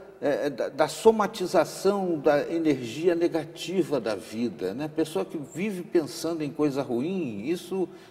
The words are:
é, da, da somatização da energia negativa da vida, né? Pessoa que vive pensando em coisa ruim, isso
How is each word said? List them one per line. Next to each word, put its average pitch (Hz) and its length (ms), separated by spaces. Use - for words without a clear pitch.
é, 135 280
da, 110 200
da 147 180
somatização 190 1300
da 143 320
energia 156 680
negativa 156 840
da 107 160
vida, 95 580
né? 147 140
Pessoa 160 380
que 180 120
vive 175 440
pensando 160 640
em 143 80
coisa 143 300
ruim, 123 640
isso 180 440